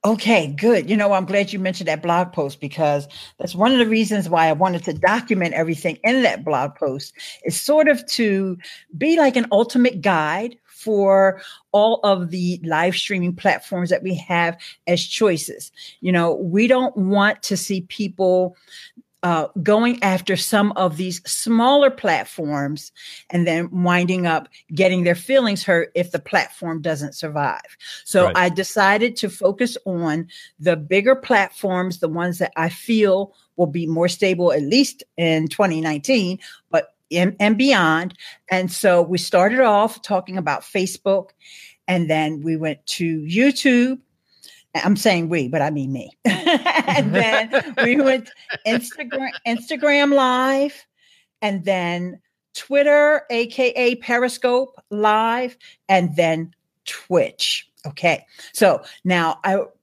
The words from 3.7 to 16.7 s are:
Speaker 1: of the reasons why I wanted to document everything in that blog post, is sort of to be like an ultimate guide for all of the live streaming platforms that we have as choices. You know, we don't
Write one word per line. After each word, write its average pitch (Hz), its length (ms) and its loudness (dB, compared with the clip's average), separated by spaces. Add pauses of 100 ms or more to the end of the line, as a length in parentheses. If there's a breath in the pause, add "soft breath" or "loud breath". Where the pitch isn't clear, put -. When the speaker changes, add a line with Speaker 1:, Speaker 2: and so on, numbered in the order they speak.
Speaker 1:
of 262 60 2
the 240 80 4
reasons 214 420 0
why 165 200 2
I 156 60 2
wanted 175 320 0
to 170 80 -4
document 185 600 0
everything 160 500 -4
in 247 200 2
that 151 200 0
blog 143 300 -2
post, 143 400 -6 (320 loud breath)
is - 160 -4
sort 302 260 4
of 247 200 2
to 196 500 -2 (400 loud breath)
be 320 220 2
like 269 160 4
an 240 160 0
ultimate 233 500 2
guide 180 640 0
for 196 760 2 (300 loud breath)
all 220 320 2
of 185 260 0
the 180 360 -4
live 165 280 0
streaming 180 400 -4
platforms 180 560 -2
that - 140 0
we 185 120 -4
have 170 420 -2 (280 loud breath)
as 175 160 0
choices. - 680 -2 (300 loud breath)
You 180 100 -2
know, 170 220 2
we 196 340 0
don't 254 300 2